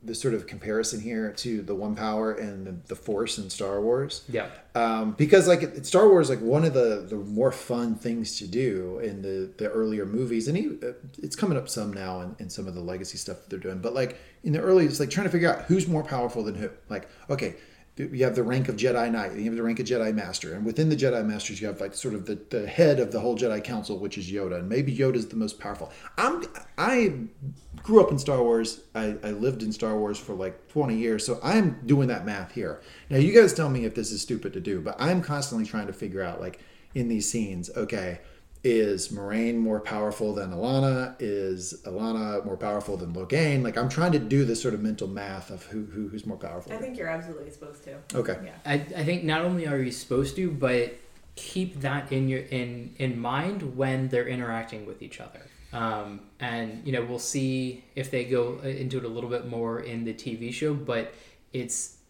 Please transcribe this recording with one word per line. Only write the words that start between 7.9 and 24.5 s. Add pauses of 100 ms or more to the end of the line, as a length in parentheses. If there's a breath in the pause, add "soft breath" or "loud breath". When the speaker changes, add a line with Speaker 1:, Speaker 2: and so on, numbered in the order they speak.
Speaker 1:
things
to
do
in
the,
the
earlier
movies,
and
he, (180)
uh, (260)
it's
coming
up
some
now
in,
in
some
of
the
legacy
stuff
that
they're
doing,
but,
like, (240 loud breath)
in
the
early,
it's,
like,
trying
to
figure
out
who's
more
powerful
than
who. (180)
Like, (200 loud breath)
okay, (400 loud breath)
you
have
the
rank
of
Jedi
Knight,
and
you
have
the
rank
of
Jedi
Master,
and
within
the
Jedi
Masters,
you
have,
like,
sort
of
the, (120)
the
head
of
the
whole
Jedi
Council,
which
is
Yoda,